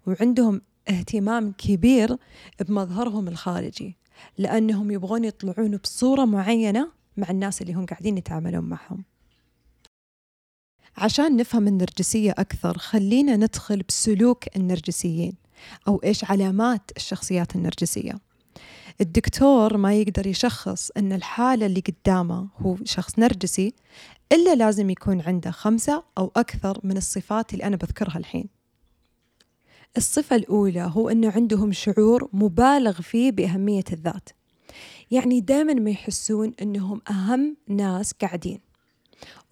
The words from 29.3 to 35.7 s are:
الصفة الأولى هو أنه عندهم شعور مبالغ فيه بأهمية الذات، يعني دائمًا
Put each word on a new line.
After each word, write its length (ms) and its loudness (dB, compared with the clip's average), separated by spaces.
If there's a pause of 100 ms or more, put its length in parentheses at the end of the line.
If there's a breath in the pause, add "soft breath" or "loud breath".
الصفة 400 0
الأولى 580 0
هو 140 2
أنه 220 2
عندهم 420 2
شعور 600 4
مبالغ 680 4
فيه 300 0
بأهمية 640 0
الذات، 360 -8 (840 loud breath)
يعني 300 2
دائمًا 340 2